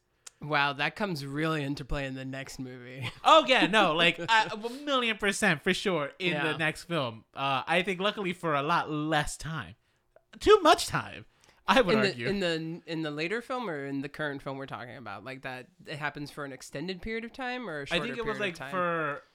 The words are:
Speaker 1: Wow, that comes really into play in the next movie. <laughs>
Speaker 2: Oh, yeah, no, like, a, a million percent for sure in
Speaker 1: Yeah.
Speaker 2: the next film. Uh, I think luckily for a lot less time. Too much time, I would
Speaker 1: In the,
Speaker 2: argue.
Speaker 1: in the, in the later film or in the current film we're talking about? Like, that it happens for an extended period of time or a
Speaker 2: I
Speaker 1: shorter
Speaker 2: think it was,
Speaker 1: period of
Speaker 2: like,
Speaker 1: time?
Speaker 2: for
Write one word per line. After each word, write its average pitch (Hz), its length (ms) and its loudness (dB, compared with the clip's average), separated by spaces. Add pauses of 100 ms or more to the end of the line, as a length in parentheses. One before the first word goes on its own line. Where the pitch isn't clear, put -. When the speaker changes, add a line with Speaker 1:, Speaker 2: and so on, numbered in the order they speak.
(420)
Speaker 1:
Wow, 143 320 2
that 143 220 -2
comes 170 280 -2
really 151 380 -2
into 139 240 -4
play 143 180 -2
in 131 100 -6
the 131 120 -8
next 135 320 -10
movie. 127 580 -10
<laughs> - 80 -20
Speaker 2:
Oh, 302 240 10
yeah, 220 180 6
no, 185 280 6
like, 170 240 6
a, 170 100 -6 (240)
a 220 160 -8 (160)
million 247 320 0
percent 196 460 2
for 190 100 2
sure 165 460 0
in 180 140 0
Speaker 1:
Yeah. 151 200 0
Speaker 2:
the - 60 -4
next 156 260 -2
film. 127 400 -4 (100)
Uh, 135 320 0
I 170 140 2
think 185 200 -2
luckily 202 340 -2
for 160 200 -2
a 143 80 2
lot 151 280 2
less 151 480 0
time. 147 380 -8 (600)
Too 415 220 8
much 330 260 6
time, - 380 -6 (420)
I 208 140 6
would - 140 4
Speaker 1:
In - 80 4
the, - 60 4
Speaker 2:
argue. 120 200 -2
Speaker 1:
in 202 120 0
the, 165 460 -2
in 160 160 -4
the 151 80 -2
later 170 320 -4
film 247 280 -6
or 143 160 -6
in 139 160 -4
the 143 80 -6
current 143 320 -6
film 135 160 -8
we're 135 80 -10
talking 123 300 -12
about? 107 280 -12
Like, 131 180 -12
that 127 260 -12 (180)
it 151 120 -10
happens 147 320 -6
for 147 140 -10
an 135 80 -10
extended 170 500 -8
period 226 220 -6
of 233 80 -14
time 247 360 -8
or 170 120 -6
a - 20 -8
Speaker 2:
I - 40 -8
Speaker 1:
shorter 170 180 -2
Speaker 2:
think 240 140 -6
it 226 80 -4
was, 214 100 -4
Speaker 1:
period - 0 -
of 202 40 -8
Speaker 2:
like, 196 160 -4
Speaker 1:
time? 135 140 -12
Speaker 2:
for 170 520 -2 (120)